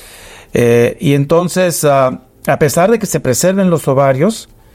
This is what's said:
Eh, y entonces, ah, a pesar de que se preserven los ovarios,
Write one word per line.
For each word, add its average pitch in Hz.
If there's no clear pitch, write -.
Eh, 120
y 143
entonces, 165
ah, 135
a 139
pesar 170
de 226
que 190
se 160
preserven 185
los 165
ovarios, 139